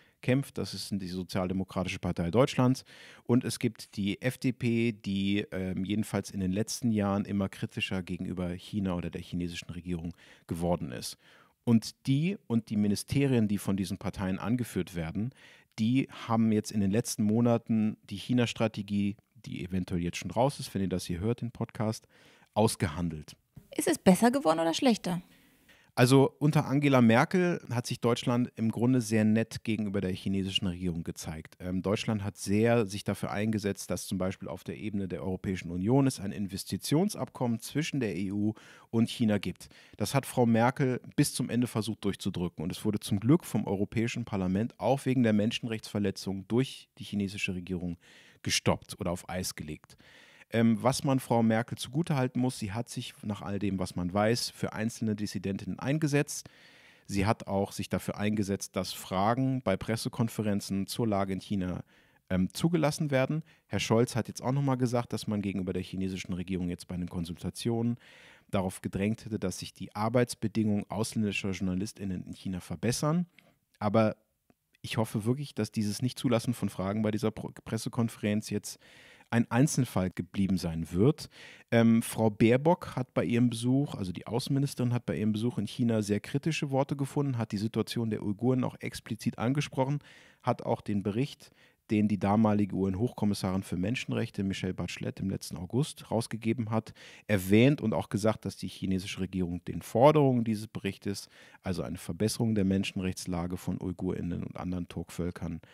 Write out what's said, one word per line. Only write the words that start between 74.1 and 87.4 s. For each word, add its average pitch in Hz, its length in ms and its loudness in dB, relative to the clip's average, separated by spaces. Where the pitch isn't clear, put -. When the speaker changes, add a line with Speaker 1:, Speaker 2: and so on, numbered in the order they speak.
Speaker 1:
ich - 140 -6
hoffe 110 280 0
wirklich, 135 300 -2
dass 107 160 -2
dieses 104 320 -2
Nicht-Zulassen 123 500 2
von 101 160 -4
Fragen 101 320 -2
bei 107 80 2
dieser 107 220 0
Pro-, - 200 -8
Pressekonferenz 110 840 -2
jetzt - 260 -4
ein 117 180 2
Einzelfall 120 600 2
geblieben 95 460 0
sein 82 340 -4
wird. 107 380 4
Ähm, 117 320 6
Frau 110 260 0
Baerbock 131 640 4
hat 131 200 -6
bei 110 100 2
ihrem 117 240 4
Besuch, 127 460 0
also 95 160 -4
die - 160 -12
Außenministerin 127 640 0
hat 120 140 -2
bei 85 100 -2
ihrem 107 160 2
Besuch 113 240 -2
in 104 80 0
China 113 380 0
sehr 101 160 2
kritische 147 500 -2
Worte 135 260 2
gefunden, 139 440 0
hat 107 120 -4